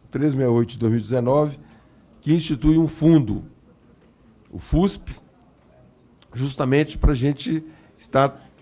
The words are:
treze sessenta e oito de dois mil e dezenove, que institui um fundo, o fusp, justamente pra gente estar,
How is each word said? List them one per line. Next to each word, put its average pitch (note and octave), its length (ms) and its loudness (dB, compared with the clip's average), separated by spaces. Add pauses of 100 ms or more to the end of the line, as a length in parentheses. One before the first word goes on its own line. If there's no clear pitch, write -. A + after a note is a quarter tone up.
(100)
treze D3 220 -2
sessenta C3 120 -2
e B2+ 40 2
oito A#2 220 2
de - 80 -16
dois A2+ 120 0
mil A#2 80 0
e A2 40 -4
dezenove, C3 560 0 (640)
que D3 140 2
institui D#3 420 0
um D#3+ 120 2
fundo, D3 560 2 (1080)
o - 80 -16
fusp, F3+ 500 -2 (1300)
justamente C#3 640 -2
pra D3+ 160 2
gente C#3+ 500 -4 (320)
estar, - 480 -2 (180)